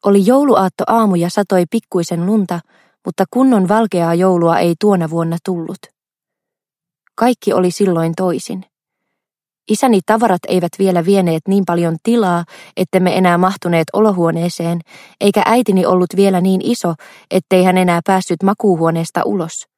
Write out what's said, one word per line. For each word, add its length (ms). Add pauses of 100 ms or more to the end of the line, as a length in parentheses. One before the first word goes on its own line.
Oli 200
jouluaatto 600
aamu 280
ja 140
satoi 420
pikkuisen 540
lunta, 340 (460)
mutta 260
kunnon 360
valkeaa 460
joulua 460
ei 200
tuona 300
vuonna 360
tullut. 320 (1400)
Kaikki 380
oli 180
silloin 460
toisin. 480 (1000)
Isäni 380
tavarat 420
eivät 320
vielä 260
vieneet 420
niin 200
paljon 360
tilaa, 400 (340)
ettemme 400
enää 200
mahtuneet 560
olohuoneeseen, 880 (420)
eikä 240
äitini 400
ollut 300
vielä 260
niin 220
iso, 300 (380)
ettei 320
hän 140
enää 280
päässyt 380
makuuhuoneesta 840
ulos. 420 (100)